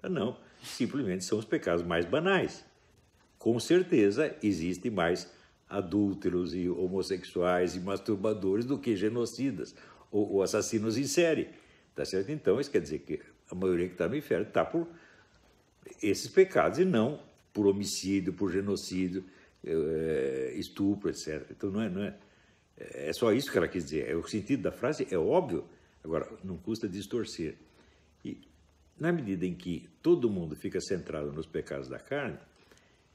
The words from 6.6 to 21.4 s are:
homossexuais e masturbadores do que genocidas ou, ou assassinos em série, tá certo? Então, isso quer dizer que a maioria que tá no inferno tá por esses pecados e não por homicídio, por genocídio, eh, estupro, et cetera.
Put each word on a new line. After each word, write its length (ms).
homossexuais 1080
e 60
masturbadores 840
do 120
que 160
genocidas 800
ou, 220
ou 100
assassinos 560
em 60
série, 440
tá 100
certo? 260
Então, 300
isso 100
quer 120
dizer 160
que 200
a 40
maioria 340
que 60
tá 120
no 80
inferno 300
tá 180
por 240
esses 260
pecados 500
e 60
não 380
por 160
homicídio, 680
por 180
genocídio, 720
eh, 920
estupro, 520
et 80
cetera. 340